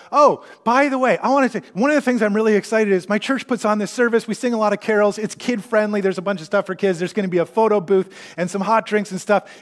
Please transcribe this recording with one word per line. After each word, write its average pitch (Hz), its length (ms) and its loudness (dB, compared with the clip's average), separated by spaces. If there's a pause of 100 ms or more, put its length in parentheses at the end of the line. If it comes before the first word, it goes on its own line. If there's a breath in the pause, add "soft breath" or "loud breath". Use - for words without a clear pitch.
(120)
Oh, 254 340 4 (180 loud breath)
by 269 260 4
the 262 100 -2
way, 240 180 2
I 214 120 -2
wanna 269 200 2
say, 175 140 -6 (100)
one 233 160 0
of 302 60 2
the 285 60 2
things 247 200 0
I'm 208 140 2
really 220 180 2
excited 214 400 0
is 180 160 -2
my 208 80 0
church 262 300 -4
puts - 180 -4
on 214 140 0
this 202 100 -4
service. 233 380 0
We 214 80 -4
sing 240 180 -4
a 226 60 -2
lot 208 120 0
of 202 80 -2
carols. 208 380 2
It's 214 160 -6
kid-friendly. 214 680 -2
There's 190 180 -2
a - 20 -6
bunch 190 180 -4
of 156 60 -12
stuff 196 220 0
for 185 80 -6
kids. 185 240 0
There's 175 140 -4
gonna 190 160 -2
be 175 100 0
a 160 80 0
photo 214 320 2
booth 190 340 0 (240 loud breath)
and 180 100 -2
some 196 140 -6
hot 220 240 0
drinks 208 240 -4
and 185 100 -8
stuff. - 300 0 (120)